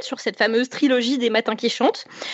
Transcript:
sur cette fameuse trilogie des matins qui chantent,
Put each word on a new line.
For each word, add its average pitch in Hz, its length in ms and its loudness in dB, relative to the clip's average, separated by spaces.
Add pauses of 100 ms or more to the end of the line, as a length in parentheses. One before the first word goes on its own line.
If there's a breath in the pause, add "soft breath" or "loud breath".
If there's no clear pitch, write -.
sur - 180 -6
cette - 180 -6
fameuse 226 300 2
trilogie 254 500 2
des 233 120 0
matins 220 260 0
qui 233 140 -2
chantent, - 340 0 (300 loud breath)